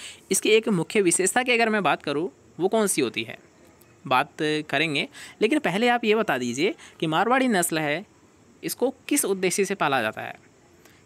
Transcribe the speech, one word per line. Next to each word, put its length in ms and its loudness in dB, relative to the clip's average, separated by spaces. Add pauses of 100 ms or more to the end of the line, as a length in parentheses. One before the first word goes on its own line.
(320)
इसकी 180 0
एक 200 4
मुख्य 320 2
विशेषता 420 2
की 80 -2
अगर 180 2
मैं 140 0
बात 200 0
करूँ 260 -4 (300)
वो 80 0
कौन 200 2
सी 140 0
होती 220 -2
है, 140 -12 (720)
बात 340 2
करेंगे, 680 -2 (340)
लेकिन 180 2
पहले 280 0
आप 180 0
ये 100 4
बता 220 0
दीजिए 380 -2 (240)
कि 80 -2
मारवाड़ी 400 2
नस्ल 320 0
है 260 -4 (580)
इसको 300 -2 (140)
किस 180 0
उद्देश्य 400 0
से 100 -4
पाला 260 0
जाता 200 -4
है? 140 -10 (720)